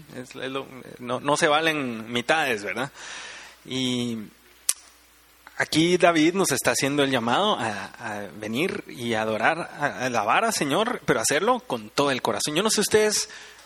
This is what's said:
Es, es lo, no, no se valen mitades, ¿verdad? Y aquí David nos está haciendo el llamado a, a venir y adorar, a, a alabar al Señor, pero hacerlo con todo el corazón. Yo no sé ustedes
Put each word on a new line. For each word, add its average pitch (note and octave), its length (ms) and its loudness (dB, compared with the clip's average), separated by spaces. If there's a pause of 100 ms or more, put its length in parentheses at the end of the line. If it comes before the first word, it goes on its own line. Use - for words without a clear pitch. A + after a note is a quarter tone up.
(180)
Es, B2 180 -14
es C3 160 -8
lo, C3+ 160 -6 (320)
no, A#2+ 220 -4
no D3 160 2
se E3+ 100 4
valen D3 640 0
mitades, B2 520 0
¿verdad? G#2 280 -4 (720)
Y B2 540 -2 (1400)
aquí E3 420 2
David E3+ 360 6
nos F#3 180 2
está C3 200 2
haciendo C#3 320 2
el C3+ 80 2
llamado C3 460 2
a, G#2 280 -4 (140)
a G#2 360 -8
venir A2+ 520 -4
y A#2 260 -4
adorar, A2 460 2
a, D#3+ 260 -6
a A2 220 -2
alabar A#2+ 380 2
al A3+ 80 0
Señor, F3 520 0
pero C3 160 2
hacerlo F#3+ 380 2
con A2 300 -8
todo C#3+ 220 2
el B2 100 -2
corazón. A#2 340 -2
Yo F3+ 80 2
no G#3+ 80 2
sé G#3+ 100 2
ustedes G#3+ 480 2 (360)